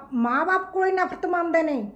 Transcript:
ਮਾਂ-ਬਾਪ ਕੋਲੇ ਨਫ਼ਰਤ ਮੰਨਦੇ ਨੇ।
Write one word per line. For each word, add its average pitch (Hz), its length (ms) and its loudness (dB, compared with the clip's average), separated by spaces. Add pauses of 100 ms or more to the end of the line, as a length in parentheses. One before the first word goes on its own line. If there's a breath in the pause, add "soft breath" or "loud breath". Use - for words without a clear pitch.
(120)
ਮਾਂ-ਬਾਪ 302 600 0
ਕੋਲੇ 381 200 2
ਨਫ਼ਰਤ 370 340 -2
ਮੰਨਦੇ 339 360 2
ਨੇ। 269 340 -2